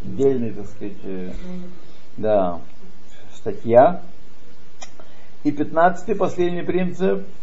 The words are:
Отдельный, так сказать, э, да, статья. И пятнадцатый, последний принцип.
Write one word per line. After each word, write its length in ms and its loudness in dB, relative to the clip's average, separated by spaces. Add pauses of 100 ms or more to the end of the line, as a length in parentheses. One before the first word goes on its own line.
Отдельный, 460 2
так 160 -2
сказать, 260 -4 (120)
э, 280 -2 (840)
да, 420 2 (760)
статья. 640 4 (1400)
И 60 2
пятнадцатый, 640 2
последний 480 0
принцип. 640 0 (180)